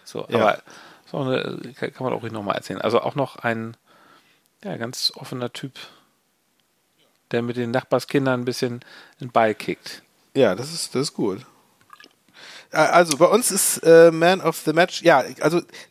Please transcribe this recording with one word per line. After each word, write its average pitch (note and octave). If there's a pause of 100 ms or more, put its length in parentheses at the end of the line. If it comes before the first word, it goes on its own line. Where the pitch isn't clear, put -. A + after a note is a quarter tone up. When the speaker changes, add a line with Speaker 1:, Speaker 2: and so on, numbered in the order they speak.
Speaker 1:
So, A2
Speaker 2:
Ja. A#2
Speaker 1:
aber - (420)
ist -
auch D3+
eine, -
kann, C3
kann -
man B2+
auch A2
ruhig A2+
nochmal G2+
erzählen. -
Also A2
auch -
noch C#3
ein, A2+ (880)
ja, F2
ganz A#2
offener B2+
Typ, - (1500)
der A#2+
mit A#2+
den A#2+
Nachbarskindern C3
ein B2
bisschen B2 (400)
den B2+
Ball A2+
kickt. - (320)
Speaker 2:
Ja, A2
das C3+
ist, -
das B2+
ist -
gut. G#2 (1300)
Äh, -
also D#3
bei E3
uns G#3+
ist, -
äh, E3
Man E3+
of D#3+
the D#3
Match, E3+
ja, D#3 (160)
also E3 (300)